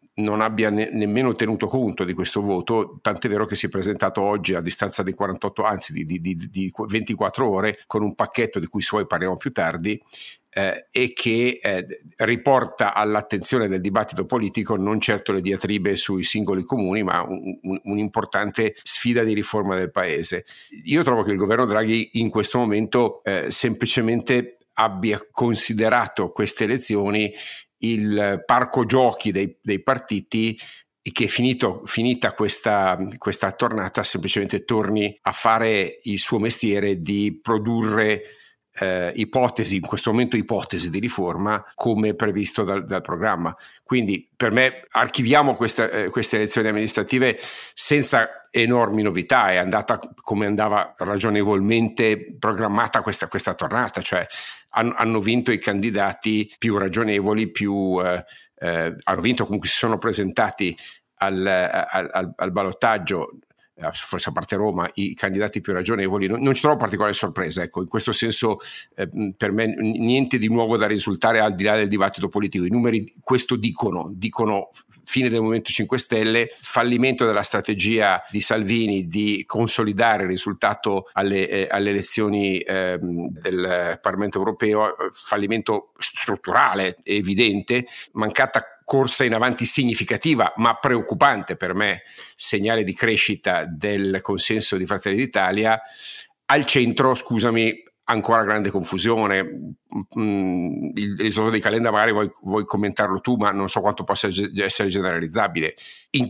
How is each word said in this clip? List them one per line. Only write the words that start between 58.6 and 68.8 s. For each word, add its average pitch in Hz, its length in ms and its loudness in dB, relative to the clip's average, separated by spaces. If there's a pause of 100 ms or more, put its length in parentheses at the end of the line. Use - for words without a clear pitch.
hanno 90 180 0
vinto, 117 240 2
comunque 92 240 -4
si - 80 2
sono 113 200 0
presentati 98 800 -2 (420)
al, 95 280 0
al, 92 680 0
al, 92 240 -2
al 92 160 -2
ballottaggio, 95 880 -2 (360)
eh, 80 160 -6
forse - 380 -6
a - 20 -8
parte 85 240 -4
Roma, 92 380 0
i 98 220 -4
candidati 101 440 -2
più 98 140 -4
ragionevoli. 95 540 0
Non, 113 140 -2
non 135 120 4
ci - 80 0
trovo 151 140 6
particolare 104 400 0
sorpresa, 90 480 -4
ecco, 87 180 -6
in 87 60 -4
questo - 240 -2
senso, 110 480 2 (360)